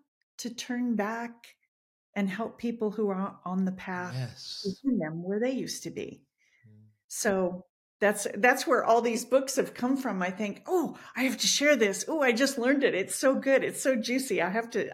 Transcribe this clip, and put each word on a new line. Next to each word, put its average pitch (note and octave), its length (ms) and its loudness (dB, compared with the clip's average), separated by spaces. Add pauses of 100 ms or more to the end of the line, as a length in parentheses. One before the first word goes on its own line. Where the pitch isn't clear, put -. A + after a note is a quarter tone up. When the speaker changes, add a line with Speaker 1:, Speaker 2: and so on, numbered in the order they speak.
(360)
Speaker 1:
to A#3+ 160 -8
turn A#3+ 440 -2
back A#3 580 -6 (640)
and G3+ 120 2
help A3+ 300 -6
people A#3 320 -2
who G#3 180 0
are F#3+ 360 -4
on F#3 200 0
the F#3 80 0
path F3+ 420 -8
Speaker 2:
Yes. C3 680 -8
Speaker 1:
behind B3 180 0
them D#3+ 220 -6
where G3+ 180 -2
they B3+ 120 0
used G3+ 320 -6
to E3+ 60 -10
be. - 320 -10 (460)
Speaker 2:
Mm. G#2+ 200 -20 (200)
Speaker 1:
So F#3 580 -2 (380)
that's, G#3 220 2 (100)
that's B3+ 300 4
where B3+ 180 4
all A#3 160 6
these A3+ 240 0
books C4+ 320 2
have F#3 160 0
come B3+ 240 0
from. G#3+ 240 -2
I F3+ 100 0
think, G#3 240 -4 (120)
"Oh, D#4+ 320 0 (180)
I A#3+ 60 -4
have C4 160 0
to - 80 -2
share D4 280 6
this. G3+ 320 2
Oh, D4+ 140 0
I B3+ 120 4
just C4+ 260 2
learned C4 260 4
it. F#3+ 100 4
It's F#3+ 220 -2
so C4+ 180 4
good. C4+ 300 2
It's - 180 -4
so C4 140 2
juicy. A3+ 460 0
I F3+ 80 0
have A#3 220 -4
to, G#3 80 -2 (140)